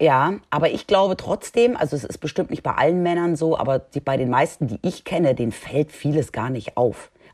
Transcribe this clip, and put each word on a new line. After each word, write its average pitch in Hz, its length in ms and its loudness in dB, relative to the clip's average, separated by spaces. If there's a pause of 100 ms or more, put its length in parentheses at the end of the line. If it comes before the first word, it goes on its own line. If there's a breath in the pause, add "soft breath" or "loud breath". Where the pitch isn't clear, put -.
Ja, 147 320 4 (160)
aber 151 220 0
ich - 160 -8
glaube 190 280 2
trotzdem, - 640 0
also 151 180 -2
es 139 80 -6
ist - 140 -10
bestimmt - 320 -4
nicht - 140 -6
bei 151 100 -2
allen 175 300 2
Männern 170 320 0
so, 160 220 0
aber 135 220 0
die, - 200 -10
bei 135 180 -2
den 127 120 0
meisten, 135 380 0
die 110 140 -6
ich - 240 -4
kenne, 156 300 2
denen 117 160 -2
fällt 151 400 -4
vieles 151 400 -2
gar 120 180 -4
nicht 127 260 -8
auf. - 360 0 (220 soft breath)